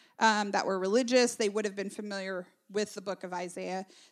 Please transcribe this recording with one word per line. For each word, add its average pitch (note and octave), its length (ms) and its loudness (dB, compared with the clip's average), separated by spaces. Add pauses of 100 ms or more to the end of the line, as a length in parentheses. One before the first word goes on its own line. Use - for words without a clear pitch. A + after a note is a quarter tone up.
(180)
um, G#3+ 340 4
that G3+ 140 2
were F#3+ 120 0
religious, A#3+ 560 4
they G#3+ 160 0
would G#3 160 -2
have G3 100 -6
been G3 140 -4
familiar F#3+ 560 -8 (240)
with G#3 240 -2
the G3+ 80 -10
book F#3+ 220 -6
of F3+ 100 -6
Isaiah. F3+ 500 -6 (280)